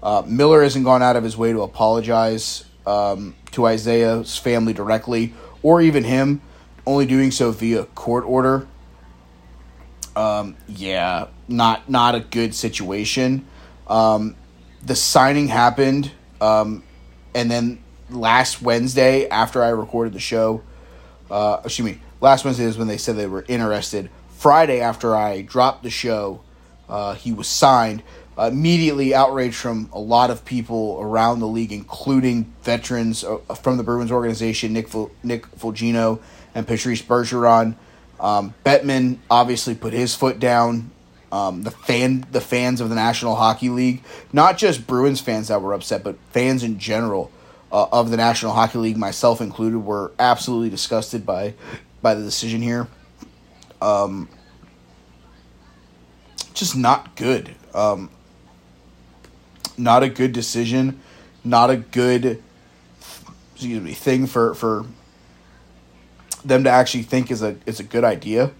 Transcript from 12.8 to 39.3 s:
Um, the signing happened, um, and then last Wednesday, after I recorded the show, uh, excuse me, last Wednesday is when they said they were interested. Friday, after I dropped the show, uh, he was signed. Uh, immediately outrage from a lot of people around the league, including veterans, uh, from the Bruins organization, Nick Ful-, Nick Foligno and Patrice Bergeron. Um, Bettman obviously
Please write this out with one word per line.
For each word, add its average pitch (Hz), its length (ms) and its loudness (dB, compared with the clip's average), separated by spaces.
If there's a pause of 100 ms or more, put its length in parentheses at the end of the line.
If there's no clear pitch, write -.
Um, 110 520 2 (440)
the 127 140 -4
signing 143 540 4
happened, 135 600 2 (300)
um, 107 440 2 (500)
and 120 180 -2
then 120 320 -4 (260)
last 123 520 0
Wednesday, 127 680 2
after 113 340 0
I 117 80 4
recorded 113 440 -4
the 120 80 -12
show, 113 400 0 (680)
uh, 104 360 0
excuse 117 200 -4
me, 101 160 -6 (200)
last 131 240 6
Wednesday 123 200 -2
is 113 120 -4
when 113 100 -4
they 104 100 -6
said - 200 -4
they 104 80 -4
were 95 220 -8
interested. 107 640 -4 (180)
Friday, 147 500 4
after 117 360 -2
I 104 260 -2
dropped 123 400 0
the 120 80 -10
show, 104 520 -4 (460)
uh, 101 280 -8
he - 160 -8
was 104 160 -6
signed. 117 560 2 (340)
Uh, 113 140 0
immediately 147 640 2
outrage 131 400 2
from 113 360 -6
a 98 80 -10
lot 120 300 4
of 120 160 -6
people 117 560 -4
around 113 380 0
the 113 80 -4
league, 110 240 -4
including 120 880 -2
veterans, 117 600 -4
uh, - 140 -6 (180)
from 127 220 -2
the 120 60 -2
Bruins 120 280 -2
organization, 113 600 -2
Nick 110 140 -4
Ful-, 110 240 -8 (120)
Nick 117 240 -6
Foligno 113 720 -2 (340)
and 113 140 -6
Patrice 117 340 -4
Bergeron. 117 760 2 (440)
Um, 104 340 -2 (100)
Bettman 131 540 2 (120)
obviously 120 440 2